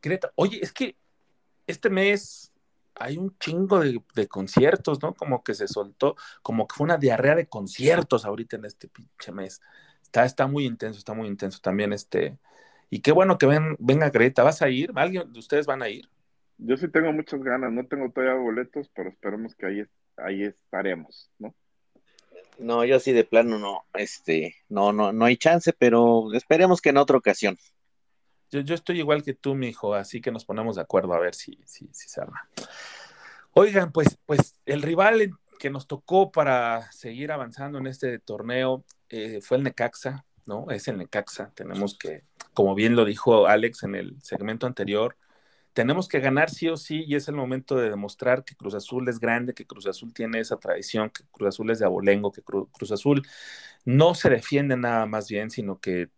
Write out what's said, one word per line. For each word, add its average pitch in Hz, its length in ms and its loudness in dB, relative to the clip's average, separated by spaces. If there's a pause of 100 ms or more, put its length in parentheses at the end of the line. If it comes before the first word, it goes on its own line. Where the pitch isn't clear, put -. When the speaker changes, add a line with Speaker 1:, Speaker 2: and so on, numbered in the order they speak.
Speaker 1:
Greta, 175 320 -4
oye, 202 280 0
es - 100 -8
que - 240 -6 (680)
este - 220 -4
mes 196 640 0 (420)
hay 131 220 -8
un 190 220 -6
chingo 185 420 2
de, 135 220 0 (120)
de 104 140 0
conciertos, 135 720 2
¿no? 170 140 -6
Como 135 280 -4
que 110 120 -6
se 101 140 -6
soltó, 101 480 -2 (260)
como 113 240 -2
que - 80 -16
fue 147 100 -2
una 165 140 0
diarrea 131 360 2
de 170 120 0
conciertos 123 760 0
ahorita 110 320 -8
en 107 80 -12
este - 240 -18
pinche - 440 -20
mes. 95 300 -14 (400)
Está, 120 220 2
está 131 220 0
muy 139 200 -2
intenso, 113 320 -8
está 107 160 -12
muy 110 140 -8
intenso 101 340 -8
también, 101 300 -2
este, 90 440 -4 (540)
y 98 100 -6
qué 147 120 4
bueno 185 260 4
que - 80 4
ven-, 156 320 2
venga 139 320 4
Greta. 127 320 4
¿Vas 151 180 4
a 151 80 4
ir? 143 260 -2
¿Alguien 170 380 -2
de 113 60 -20
ustedes 143 260 -2
van 135 160 -4
a 117 80 -4
ir? 110 180 -12 (520)
Speaker 2:
Yo 120 180 0
sí 170 120 -4
tengo 160 240 2
muchas 151 300 -6
ganas, 127 300 -4
no 123 140 -6
tengo 135 240 -6
todavía 131 240 0
boletos, 123 600 -4
pero 92 140 -8
esperemos 107 460 -10
que - 120 -10
ahí, 101 180 -6 (340)
ahí 98 240 -6
estaremos, 95 960 -8
¿no? - 160 -16 (1040)
Speaker 3:
No, 117 260 0
yo 131 160 6
sí 135 120 0
de 113 120 6
plano 113 340 4
no, 101 360 -8
este, 82 640 -4 (120)
no, 104 240 2
no, 104 200 2
no 113 120 2
hay 117 140 4
chance, 165 340 4
pero 117 600 6
esperemos 165 480 4
que 151 80 4
en 139 80 6
otra 139 180 6
ocasión. 101 400 0 (920)
Speaker 1:
Yo, 143 100 -4
yo 143 140 -4
estoy 175 240 -4
igual 151 240 0
que 139 100 -6
tú, 135 220 -4
mijo, 117 400 -4
así 101 260 -6
que 123 100 -4
nos 113 140 -10
ponemos 107 320 -4
de 87 60 -6
acuerdo 90 320 2
a 82 40 2
ver 90 160 0
si, - 300 -16
si, - 280 -20
si - 180 -18
se - 100 -10
arma. - 260 -14 (1040)
Oigan, 190 380 6
pues, 151 360 2
pues - 400 -2
el 143 160 -2
rival 196 400 4
en-, 190 160 -4 (200)
que 139 120 -6
nos 139 160 -10
tocó 190 440 2
para 123 600 0
seguir 131 400 -12
avanzando 139 460 -10
en 131 80 -8
este 131 320 -6
torneo, 127 640 -4 (240)
eh, 110 320 -10
fue 123 160 0
el 139 60 0
Necaxa, 131 640 -6 (180)
¿no? 107 260 -10
Es 104 180 -8
el 107 100 -6
Necaxa. 101 560 -8
Tenemos 98 420 -6
que, - 280 -12 (280)
como 98 220 4
bien 110 200 2
lo 117 100 6
dijo 107 420 6
Alex 110 380 2
en 98 100 -8
el 95 280 -12
segmento 110 440 -8
anterior, 104 500 -2 (560)
tenemos 147 340 0
que 147 140 -2
ganar 139 300 2
sí 160 180 -4
o 165 80 -2
sí, 156 300 -8
y 143 80 -2
es 143 140 -2
el 147 60 -8
momento 131 420 -4
de 120 120 0
demostrar 104 560 -4
que - 100 -18
Cruz 98 200 -10
Azul 123 340 -6
es 117 100 -4
grande, 117 360 -2
que 131 100 -16
Cruz - 220 -14
Azul 117 260 -8
tiene 113 280 -6
esa 110 180 -6
tradición, 101 500 -4
que - 220 -16
Cruz 101 180 -2
Azul 110 220 -4
es 113 80 0
de 107 80 0
abolengo, 98 440 2
que - 140 -20
Cru-, 98 260 -6
Cruz 101 220 -8
Azul 143 340 0 (600)
no 151 280 6
se - 140 0
defiende 139 480 2
nada 117 300 0
más 107 220 -6
bien, 107 200 -6
sino 98 320 -8
que 90 380 -4